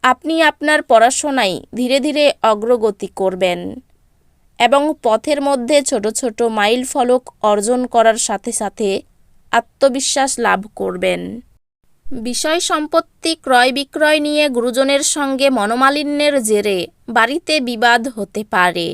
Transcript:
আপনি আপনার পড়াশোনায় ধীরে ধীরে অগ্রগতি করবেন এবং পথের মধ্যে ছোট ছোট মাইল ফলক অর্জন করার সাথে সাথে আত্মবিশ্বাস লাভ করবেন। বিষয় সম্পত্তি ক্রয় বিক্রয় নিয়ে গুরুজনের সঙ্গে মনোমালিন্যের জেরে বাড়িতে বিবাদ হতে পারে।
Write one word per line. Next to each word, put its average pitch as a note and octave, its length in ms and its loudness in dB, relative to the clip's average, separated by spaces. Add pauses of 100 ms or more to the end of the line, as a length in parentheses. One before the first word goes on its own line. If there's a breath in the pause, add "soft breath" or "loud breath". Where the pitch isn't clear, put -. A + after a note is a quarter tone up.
আপনি C4 380 0
আপনার D4+ 400 0
পড়াশোনায় A#3+ 720 2 (180)
ধীরে B3 260 0
ধীরে D4 240 0 (180)
অগ্রগতি G#3+ 720 0
করবেন F#3 460 -2 (960)
এবং B3 240 4 (200)
পথের B3 400 0
মধ্যে C#4 400 0
ছোট A#3+ 220 -2 (160)
ছোট A#3 180 -6 (180)
মাইল G#3+ 280 0
ফলক B3 380 0 (200)
অর্জন G#3+ 440 0
করার A3+ 320 4
সাথে A3+ 340 -6
সাথে G#3 360 -4 (640)
আত্মবিশ্বাস C4+ 840 0
লাভ F#3+ 220 0 (140)
করবেন। F3+ 460 -2 (1040)
বিষয় D4+ 360 -2
সম্পত্তি E4 720 -2 (120)
ক্রয় B3+ 280 4
বিক্রয় D4+ 480 0
নিয়ে D4 280 0
গুরুজনের C4 540 0 (120)
সঙ্গে C4+ 360 0
মনোমালিন্যের C#4 920 0
জেরে G#3 360 0 (300)
বাড়িতে A#3+ 520 0
বিবাদ A#3+ 480 2
হতে G#3+ 420 -8
পারে। F3 440 0